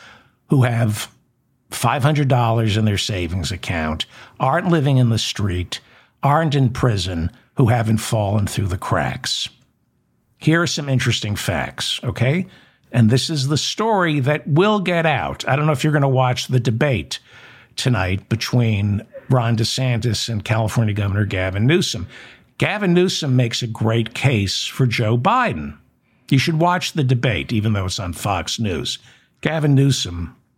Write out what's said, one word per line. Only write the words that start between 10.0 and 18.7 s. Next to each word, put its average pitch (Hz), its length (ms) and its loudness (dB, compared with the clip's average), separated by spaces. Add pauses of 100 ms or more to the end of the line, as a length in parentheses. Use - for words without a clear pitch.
Here 165 240 2
are 170 40 0
some 147 220 -4
interesting 117 480 0
facts, - 680 -4
okay? 143 420 0 (440)
And 117 200 4
this 131 180 2
is 135 200 -2
the 147 100 0
story 185 640 0
that 147 260 0
will 196 340 4
get 170 240 0
out. 107 420 -2
I 131 100 2
don't 151 100 0
know 156 60 4
if 135 120 -2
you're 156 80 2
gonna 139 160 2
watch 127 380 2
the 127 140 2
debate 120 580 0 (580)
tonight 95 520 0
between 107 720 0 (260)